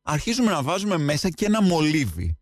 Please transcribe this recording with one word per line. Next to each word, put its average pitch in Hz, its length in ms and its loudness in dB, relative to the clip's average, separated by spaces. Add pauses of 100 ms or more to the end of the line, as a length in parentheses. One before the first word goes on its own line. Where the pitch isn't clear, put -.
αρχίζουμε 214 500 0
να 151 100 0
βάζουμε 185 360 -2
μέσα 147 320 0
και 208 160 -4
ένα 214 160 2
μολύβι. 151 800 0